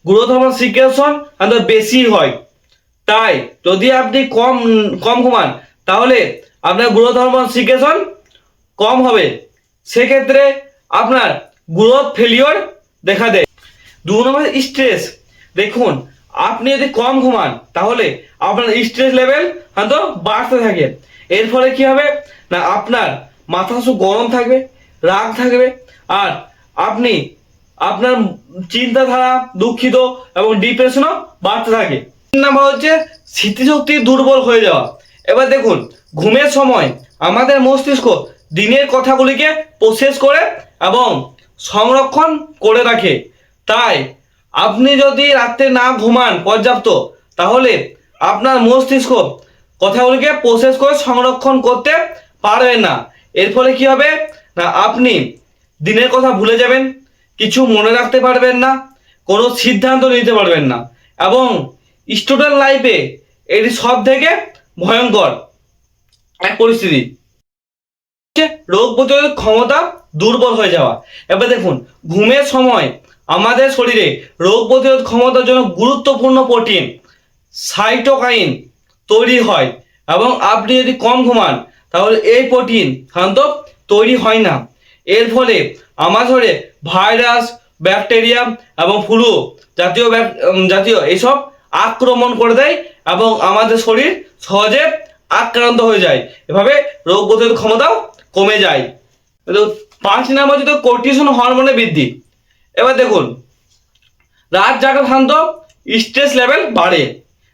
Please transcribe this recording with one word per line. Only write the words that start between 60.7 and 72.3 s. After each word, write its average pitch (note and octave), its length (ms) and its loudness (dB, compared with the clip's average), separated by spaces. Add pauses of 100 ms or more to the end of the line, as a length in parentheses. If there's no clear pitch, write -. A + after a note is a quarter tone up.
এবং G3 460 0 (500)
স্টুডেন্ট C#4 400 0
লাইফে B3+ 640 0 (280)
এটি A3 220 0
সব A#3 360 -2
থেকে C4+ 240 2 (500)
ভয়ঙ্কর G#3+ 520 0 (1080)
এক G3+ 180 -4
পরিস্থিতি। F#3+ 580 0 (1500)
রোগ A3+ 260 0
প্রতিরোধ C#4 400 0
ক্ষমতা A#3 560 0 (240)
দুর্বল A#3 380 0
হয়ে G#3+ 160 0
যাওয়া। D#3 320 0 (280)
এবার G3 180 0
দেখুন, F3+ 380 -2 (220)
ঘুমের A3 360 2